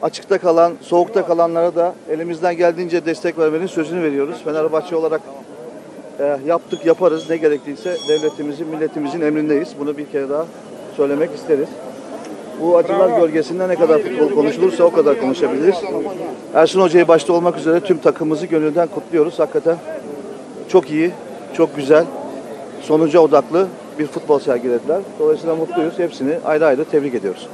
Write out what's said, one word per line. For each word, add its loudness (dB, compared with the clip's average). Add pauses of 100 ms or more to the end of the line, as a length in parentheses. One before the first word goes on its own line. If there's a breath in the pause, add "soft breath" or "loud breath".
Açıkta -2
kalan, 2
soğukta 0
kalanlara 2
da 0 (160)
elimizden -2
geldiğince 0
destek -4
vermenin 2
sözünü -4
veriyoruz. -2
Fenerbahçe -2
olarak, 0 (960)
e, 0
yaptık, -2
yaparız. 0
Ne -2
gerekliyse -4 (100)
devletimizin, -4
milletimizin -6
emrindeyiz. 0 (100)
Bunu -6
bir -10
kere -6
daha -2 (520)
söylemek 0
isteriz. 0 (920)
Bu 4
acılar 4
bölgesinde 0
ne 0
kadar 4
futbol 0
konuşulursa 2
o 8
kadar 4
konuşabiliriz. 2 (800)
Ersun 6
Hoca'yı 6
başta 6
olmak 2
üzere 2
tüm 2
takımımızı 0
gönülden 0
kutluyoruz. -2
Hakikaten 0 (920)
çok 4
iyi, 0 (420)
çok 0
güzel, 4 (760)
sonuca 4
odaklı 4 (320)
bir -2
futbol 0
sergilediler. -2 (180)
Dolayısıyla 0
mutluyuz. -4
Hepsini -2 (120)
ayrı 2
ayrı 2
tebrik 0
ediyoruz. -4